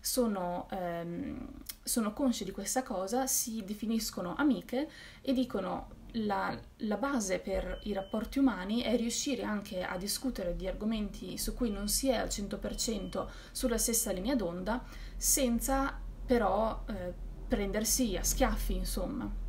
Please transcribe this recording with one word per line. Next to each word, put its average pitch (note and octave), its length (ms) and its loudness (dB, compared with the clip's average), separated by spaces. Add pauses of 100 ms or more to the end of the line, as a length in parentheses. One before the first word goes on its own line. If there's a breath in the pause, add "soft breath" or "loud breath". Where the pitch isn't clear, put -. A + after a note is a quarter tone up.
sono, F#3+ 640 2
ehm, E3+ 760 -4 (340)
sono G#3+ 320 0
consce B3+ 300 2
di F#3 80 -4
questa G#3+ 320 0
cosa, A3 420 0
si A3 400 0
definiscono G#3 720 -2
amiche C4+ 520 2 (340 loud breath)
e C4+ 120 2
dicono: F#3+ 800 -2
"La, G3+ 440 0 (220)
la G#3 200 0
base G#3 420 2
per F#3 440 -2
i G#3 100 -2
rapporti G#3 440 -2
umani A3 440 4
è A3+ 140 2
riuscire A#3 480 0
anche G3+ 400 -2
a F#3 140 -4
discutere G3 580 -2
di F3 120 -4
argomenti G3+ 720 -2
su - 160 -2
cui A#3+ 160 2
non G3+ 160 -2
si C4 220 2
è A#3 60 6
al G3+ 140 0
cento G3+ 300 -4
per - 160 -4
cento - 560 -2 (200 loud breath)
sulla - 280 0
stessa - 320 2
linea F#3+ 240 2
d'onda, F#3+ 480 0 (340 loud breath)
senza C4+ 800 2 (240)
però, G#3+ 640 4
eh, F3+ 260 -4 (340)
prendersi G#3+ 680 2
a - 80 -2
schiaffi", G#3+ 520 4
insomma. F3 720 -2